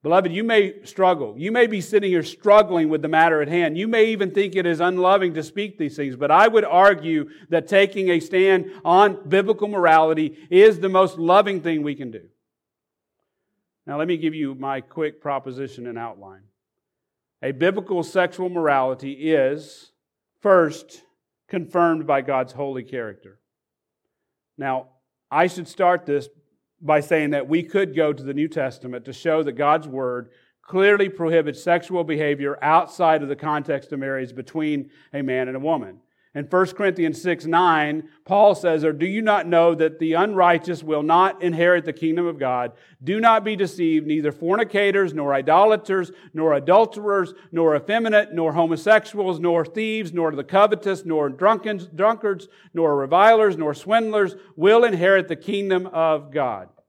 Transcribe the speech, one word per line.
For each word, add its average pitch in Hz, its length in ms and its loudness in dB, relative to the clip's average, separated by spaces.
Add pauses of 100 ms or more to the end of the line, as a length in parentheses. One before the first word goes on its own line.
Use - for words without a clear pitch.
Beloved, 175 280 2
you 196 120 -4
may 220 420 0
struggle. 156 520 -2
You 180 140 -6
may 240 160 2
be 208 140 -6
sitting 202 280 0
here 170 140 0
struggling 170 640 2
with 151 140 -2
the 156 80 -6
matter 160 320 2
at 147 80 -4
hand. 165 280 -2
You 214 120 -4
may 226 160 4
even 202 260 -4
think 190 240 -2
it 180 100 -2
is 170 140 0
unloving 180 540 2
to 156 100 -8
speak 202 340 -10
these 147 200 -6
things, 135 180 -8
but 143 160 -2
I 196 160 6
would 220 160 4
argue 165 680 2 (200)
that 165 180 -2
taking 196 420 0
a 170 120 0
stand 190 500 0 (140)
on 185 420 2
biblical 202 400 0
morality 160 720 2 (120)
is 190 300 6
the 190 80 -4
most 190 300 2
loving 180 440 2
thing 156 220 -4
we 147 120 -6
can 127 160 -14
do. 101 100 -16 (1600)
Now, 143 120 -8
let 160 100 -4
me 175 80 -2
give 156 200 -4
you 139 200 -6
my 135 240 -6
quick 151 400 -8
proposition 131 680 -10
and 117 100 -12
outline. 98 460 -16 (1000)
A 135 100 -6
biblical 180 500 -2
sexual 180 480 -2
morality 135 640 -2
is, 147 800 -2 (500)
first, 175 600 0 (480)
confirmed 170 580 0
by 139 140 0
God's 131 320 -4
holy 131 300 -8
character. 107 560 -14 (1200)
Now, 135 300 -6 (420)
I 165 180 2
should 175 200 -10
start 175 380 0
this 143 240 -4 (500)
by 151 200 0
saying 151 320 -2
that 139 160 -4
we 165 160 0
could 175 320 -4
go 151 180 0
to 131 80 -10
the 135 140 -10
New 151 120 -2
Testament 127 580 -10
to 131 80 -16
show 160 280 -2
that 143 120 -6
God's 151 340 0
word 123 420 -8 (320)
clearly 196 480 2
prohibits 165 540 -2
sexual 175 400 -2
behavior 147 580 -4
outside 160 640 2
of 139 60 -8
the 143 60 -4
context 147 560 -6
of 143 80 -8
marriage 131 360 -8
between 147 560 -6 (200)
a 143 120 -8
man 127 240 -4
and 131 100 -10
a - 20 -8
woman. 127 400 -6 (360)
In 143 120 -8
First 185 280 0
Corinthians 170 440 -4
six 170 260 -6
nine, 156 640 0 (140)
Paul 202 300 4
says, 160 300 0
"Or 156 100 0
do 156 140 -4
you 208 160 -4
not 202 240 0
know 170 260 4
that 160 240 -2
the 160 160 -2
unrighteous 175 720 0
will 156 180 -2
not 180 400 2
inherit 170 440 2
the 160 80 -8
kingdom 170 340 -4
of 156 100 -8
God? 123 360 -4 (300)
Do 190 160 -4
not 220 240 4
be 214 120 -4
deceived, 165 500 -2
neither 151 260 -2
fornicators, 196 840 0
nor 143 180 -2
idolaters, 185 760 2 (240)
nor 156 180 0
adulterers, 202 800 0 (180)
nor 165 240 2
effeminate, 208 580 0
nor 160 200 -2
homosexuals, 185 840 0
nor 170 260 0
thieves, 220 480 -6
nor 160 220 -2
the 139 80 -8
covetous, 196 640 0
nor 156 240 -2
drunken, 185 680 -2
drunkards, 202 520 -2 (240)
nor 160 240 0
revilers, 190 600 4
nor 151 160 -4
swindlers 214 600 -2 (200)
will 214 280 4
inherit 190 460 2
the 165 60 -4
kingdom 190 520 -4
of 156 420 -2
God." 120 400 -4 (200)